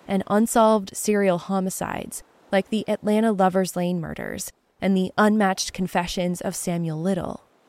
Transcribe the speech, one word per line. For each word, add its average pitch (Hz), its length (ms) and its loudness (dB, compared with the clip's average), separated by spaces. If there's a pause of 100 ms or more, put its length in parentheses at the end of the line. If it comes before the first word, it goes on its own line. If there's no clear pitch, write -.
and 196 200 0
unsolved 220 680 4
serial 202 400 2
homicides, - 880 -4 (300)
like 190 180 0
the 214 160 0
Atlanta 214 460 2
Lover's 190 420 2
Lane 180 260 -2
murders 151 520 -10 (280)
and 190 160 2
the 185 220 0
unmatched 208 540 2
confessions 175 680 -2
of 190 140 -4
Samuel 165 480 -4
Little. 185 400 -4 (260)